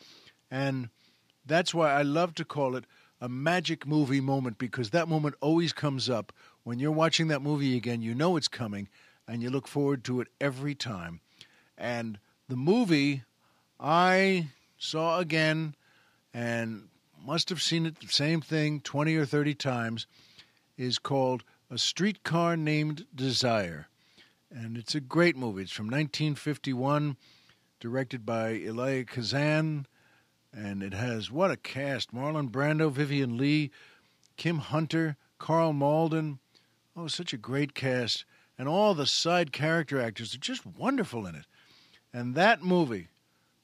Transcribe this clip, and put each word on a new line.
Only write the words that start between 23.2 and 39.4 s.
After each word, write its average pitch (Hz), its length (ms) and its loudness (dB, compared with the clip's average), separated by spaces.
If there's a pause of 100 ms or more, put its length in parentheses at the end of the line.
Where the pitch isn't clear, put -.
And 113 260 -10
it's 117 180 -6
a 151 60 -2
great 147 360 4
movie. 110 260 -4
It's 90 100 -10
from 107 160 -6
nineteen 147 460 0
fifty-one, 139 840 0 (640)
directed 120 460 -4
by 113 240 0
Elia 117 540 -2
Kazan. 147 800 0 (640)
And 101 320 -6
it 95 120 -6
has, 113 360 -4
what 170 200 2
a 135 80 -4
cast. 135 560 -6
Marlon 143 360 -2
Brando, 151 400 2
Vivien 139 460 0
Leigh, 143 340 2 (680)
Kim 165 200 0
Hunter, 156 600 0 (200)
Karl 160 360 2
Malden. 151 640 2 (580)
Oh, 170 100 -8
such 175 280 -6
a 127 40 -6
great 135 360 -2
cast. 127 500 -2 (320)
And 131 100 -6
all 196 280 4
the 147 120 0
side 170 460 2